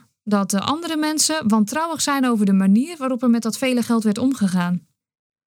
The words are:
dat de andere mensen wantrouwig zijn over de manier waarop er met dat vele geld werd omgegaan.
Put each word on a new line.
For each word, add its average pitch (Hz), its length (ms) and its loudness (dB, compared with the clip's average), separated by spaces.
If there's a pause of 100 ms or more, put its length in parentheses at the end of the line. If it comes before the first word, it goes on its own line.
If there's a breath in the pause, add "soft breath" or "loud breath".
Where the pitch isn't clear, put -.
(220)
dat 202 280 -2
de 196 100 -2
andere 320 360 -2
mensen 302 520 -2
wantrouwig 247 520 0
zijn 277 260 0
over 220 200 2
de 196 60 2
manier 202 440 2
waarop 262 260 -4
er 254 80 2
met 233 120 2
dat 220 160 -4
vele 254 240 0
geld 226 220 0
werd 208 140 0
omgegaan. 185 680 0 (600)